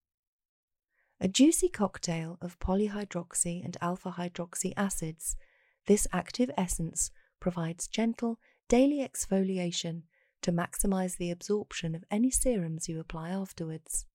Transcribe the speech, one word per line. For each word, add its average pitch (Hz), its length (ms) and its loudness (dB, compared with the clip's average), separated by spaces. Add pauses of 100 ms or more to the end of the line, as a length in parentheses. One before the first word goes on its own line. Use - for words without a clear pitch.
(1200)
A 185 80 2
juicy 294 400 8
cocktail 170 720 -2
of 175 200 -10
polyhydroxy 190 1040 -2
and 175 160 -8
alpha 180 300 -4
hydroxy 175 680 -6
acids, 165 580 -4 (520)
this 208 260 6
active 247 420 0
essence - 560 -2 (280)
provides 170 480 -4
gentle, 226 520 -2 (300)
daily 277 300 6
exfoliation 180 1040 -2 (400)
to - 80 2
maximize 185 680 0
the 175 140 -2
absorption 175 640 -4
of 170 160 -10
any 220 180 4
serums 170 580 0
you 160 120 -4
apply 165 300 -8
afterwards. 175 840 -6